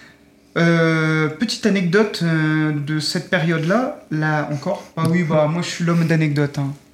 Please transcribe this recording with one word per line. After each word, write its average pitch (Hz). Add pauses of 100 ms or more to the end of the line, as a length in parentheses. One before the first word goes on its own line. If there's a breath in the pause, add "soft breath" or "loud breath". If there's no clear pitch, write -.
(560 loud breath)
Euh, 160
petite -
anecdote, 202
euh, 156
de 147
cette -
période-là, 170
là 151
encore. 165 (120)
Ah 165
oui, 175
bah, 151
moi, 170
je -
suis -
l'homme 170
d'anecdotes, 147
hein. 139 (220)